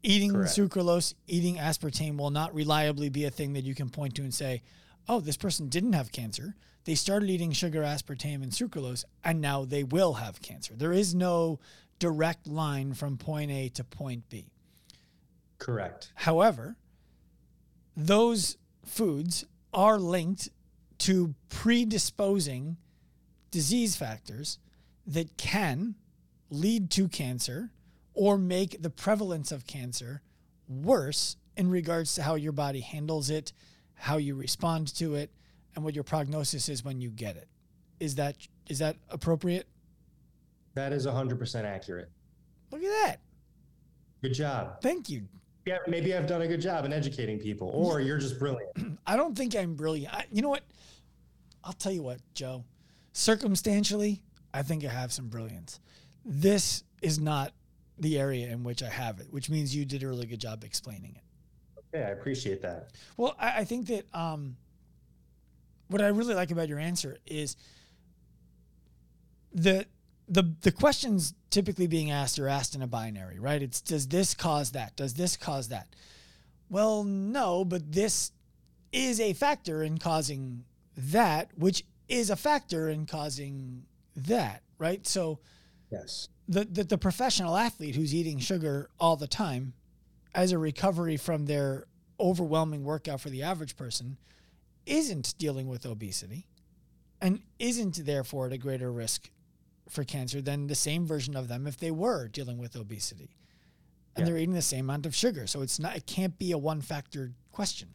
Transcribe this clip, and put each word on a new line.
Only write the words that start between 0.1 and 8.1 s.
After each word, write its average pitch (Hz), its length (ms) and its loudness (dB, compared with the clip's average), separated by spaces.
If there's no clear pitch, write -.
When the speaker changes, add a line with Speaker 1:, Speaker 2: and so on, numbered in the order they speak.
Speaker 2:
Correct. 190 240 4
Speaker 1:
sucralose, 175 580 4
eating 175 300 2
aspartame 151 600 -2
will 143 140 0
not 156 240 0
reliably 151 540 2
be 143 160 0
a 143 60 0
thing 143 240 -4
that 135 100 -4
you 135 100 -4
can 135 160 -4
point 139 240 -4
to 139 80 -4
and 131 100 -4
say, 127 300 -2
"Oh, 233 120 2
this 151 160 -2
person 160 320 -2
didn't 180 260 2
have 131 180 0
cancer. 127 420 -8
They 160 100 0
started 196 340 2
eating 170 220 2
sugar, 156 320 0
aspartame, 143 600 -4